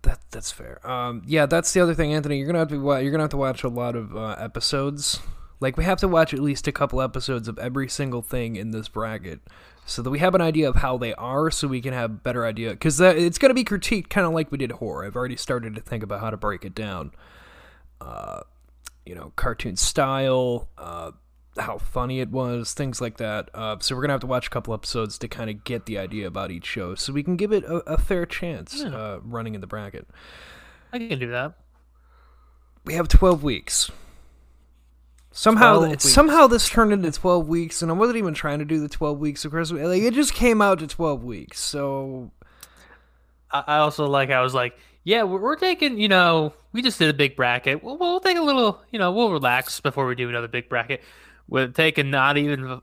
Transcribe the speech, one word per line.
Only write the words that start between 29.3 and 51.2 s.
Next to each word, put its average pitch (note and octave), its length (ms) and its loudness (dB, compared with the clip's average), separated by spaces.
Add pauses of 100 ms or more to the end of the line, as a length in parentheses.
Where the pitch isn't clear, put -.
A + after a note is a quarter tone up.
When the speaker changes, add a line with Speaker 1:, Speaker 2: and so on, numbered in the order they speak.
Speaker 1:
in G2 40 -12
the F#2+ 60 -12
bracket. G#2 400 -12 (840)
Speaker 2:
I B3 60 -8
can A3+ 200 -6
do B2 140 -6
that. C3 220 -4 (1300)
Speaker 1:
We D#3 100 -6
have E3 140 -2
twelve F3+ 340 8
weeks. - 480 -2 (1400)
Somehow, A3 460 8
Speaker 2:
Twelve E3 60 6
Speaker 1:
th-, D#3 60 2 (140)
Speaker 2:
weeks. - 80 6
Speaker 1:
somehow D4+ 360 10
this A3+ 200 4
turned A3 240 4
into F3+ 200 2
twelve F3 360 2
weeks, E3 340 -2
and E3 80 -2
I E3 40 0
wasn't A3+ 240 2
even F3+ 160 -2
trying D3 240 -4
to D3+ 60 -4
do D#3 160 0
the D3 80 -6
twelve D3 300 -4
weeks D3 260 -6
of D3 80 -8
Christmas. D#3+ 340 -4
Like, F#3 160 2
it A#3 120 2
just C#4+ 200 2
came A3+ 260 4
out F#3+ 200 4
to D#3 80 -8
twelve C#3+ 360 -2
weeks, G#2+ 360 -12
so C3+ 720 -6 (1160)
Speaker 2:
I, C#3+ 160 -2
I D3+ 120 2
also D3+ 300 2
like, C#3 220 2
I B2+ 120 4
was B2+ 120 0
like, B2 220 0 (280)
"Yeah, A3 180 4
we're, F#3+ 180 0
we're C#4 160 0
taking, D#4 440 0
you G#3+ 80 4
know, E3+ 440 6 (200)
we A#3+ 100 -4
just B3+ 160 0
did D#3 120 6
a D3 40 0
big C#3 220 2
bracket. B2+ 480 0
We'll, C4 120 -8
we'll F4 240 0
take F#4 180 2
a E4 40 2
little, C4 380 2 (100)
you A#3 80 -6
know, F3+ 140 2
we'll A3 180 2
relax C3 500 0
before C3+ 260 0
we B2+ 100 -2
do B2 120 -4
another A#2+ 200 -4
big A#2+ 200 -6
bracket." B2 320 -4 (500)